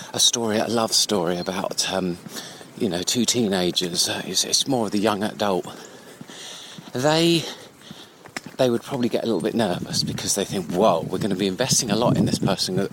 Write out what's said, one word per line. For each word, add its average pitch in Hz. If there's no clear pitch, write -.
a 113
story, 113
a 113
love 113
story 87
about, -
um, 92
you 113
know, 90
two 117
teenagers." 90
Uh, 98
it's, 92
it's -
more 123
of 95
the 104
young 104
adult. 104
They, 160
they 127
would 117
probably 123
get -
a -
little 104
bit 98
nervous 101
because -
they 98
think, 90
"Whoa, 87
we're 90
gonna 101
be 95
investing 110
a 101
lot 113
in -
this -
person 95